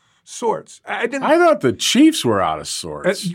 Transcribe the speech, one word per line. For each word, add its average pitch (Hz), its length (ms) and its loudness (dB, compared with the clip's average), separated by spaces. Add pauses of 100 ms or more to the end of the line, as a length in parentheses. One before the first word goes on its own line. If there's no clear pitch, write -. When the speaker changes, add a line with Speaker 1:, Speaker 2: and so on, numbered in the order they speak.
(240)
Speaker 1:
sorts. - 600 -8
I, 196 180 -8
I - 40 -2
didn't 277 180 -6
Speaker 2:
I 285 140 4
thought 339 240 4
the 123 120 2
Chiefs - 520 2
were 104 160 2
out 80 180 -2
of - 80 -12
sorts. 175 600 -6
Speaker 1:
Uh, 170 80 -6